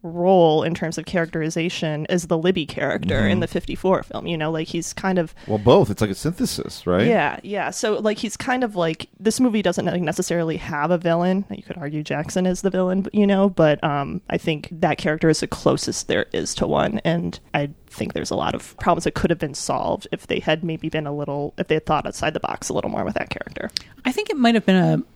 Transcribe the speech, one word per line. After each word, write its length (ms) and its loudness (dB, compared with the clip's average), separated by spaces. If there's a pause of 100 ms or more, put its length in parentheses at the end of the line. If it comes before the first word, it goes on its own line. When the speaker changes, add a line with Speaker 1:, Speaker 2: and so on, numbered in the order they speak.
Speaker 1:
role 600 6
in 100 0
terms 240 -4
of 60 -8
characterization 1040 -2
as 180 0
the 100 0
Libby 300 2
character 580 -2
in 100 4
Speaker 2:
Mm-hmm. 60 2
Speaker 1:
the 60 -2
fifty-four 560 0
film, 240 -10
you 100 -4
know, 140 -2
like, 160 -2
he's 260 -6
kind 240 -2
of 160 0 (140)
Speaker 2:
Well, 120 0
both. 320 6
It's 100 -2
like 100 2
a 60 -2
synthesis, 720 -4
right? 180 4
Speaker 1:
Yeah, 380 2
yeah. 260 -4
So, 300 -2
like, 180 0
he's 180 -6
kind 280 -2
of, 100 -4
like, 340 -2 (120)
this 180 0
movie 240 4
doesn't, 240 0
like, 160 0
necessarily 540 -2
have 340 -2
a 80 4
villain. 520 2
You 120 -12
could 160 -12
argue 240 -6
Jackson 440 -2
is 160 0
the 80 2
villain, 320 0
but, 120 -6
you 140 4
know, 200 4
but, 360 4
um, 440 -2
I 100 -2
think 340 -4
that 260 0
character 300 2
is 100 6
the 80 -2
closest 600 -2
there 240 0
is 240 -4
to 100 0
one, 380 0
and 340 -2 (160)
I 160 -2 (160)
think 280 -8
there's 160 -6
a 60 -2
lot 180 -2
of 240 -12
problems 260 0
that 100 0
could 140 0
have 100 2
been 160 -4
solved 580 -4
if 140 -8
they 140 -2
had 240 -2
maybe 240 -4
been 180 -4
a 80 -6
little, 440 -6
if 100 -6
they 60 2
had 120 0
thought 200 0
outside 280 -4
the 60 -4
box 300 -6
a 20 -4
little 180 -2
more 140 -4
with 100 -4
that 140 -4
character. 420 -10 (360)
Speaker 3:
I 60 0
think 180 -4
it 60 0
might 180 6
have 100 2
been 120 6
a 260 4 (140)